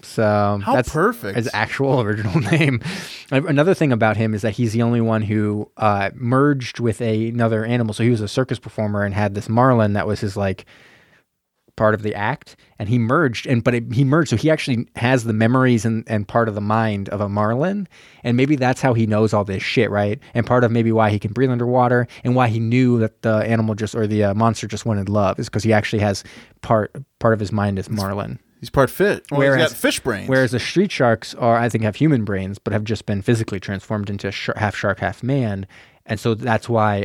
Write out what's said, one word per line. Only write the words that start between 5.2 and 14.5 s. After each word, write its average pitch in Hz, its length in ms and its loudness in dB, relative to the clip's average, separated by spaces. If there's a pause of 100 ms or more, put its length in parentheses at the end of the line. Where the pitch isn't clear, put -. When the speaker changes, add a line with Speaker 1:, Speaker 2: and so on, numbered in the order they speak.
Speaker 1:
who, 104 560 -2
uh, 101 380 2
merged 131 680 0
with 117 220 -2
a-, 113 260 0
another 113 380 0
animal. 117 260 0
So 113 120 -2
he 120 60 4
was 110 120 0
a 101 60 -4
circus 127 300 -2
performer 104 460 -4
and 98 100 -2
had 101 200 -2
this 101 160 -6
marlin 117 420 4
that 101 140 -2
was 104 140 -2
his, 104 140 -4
like, 98 300 -4 (1120)
part 107 160 4
of 107 100 -2
the 104 120 -4
act, 110 400 -6 (240)
and 101 100 -6
he 120 120 2
merged, 127 480 0
and 120 160 2
but 123 100 2
it, 120 180 -4
he 135 120 2
merged, 143 260 2
so 117 60 2
he 147 120 0
actually 143 460 0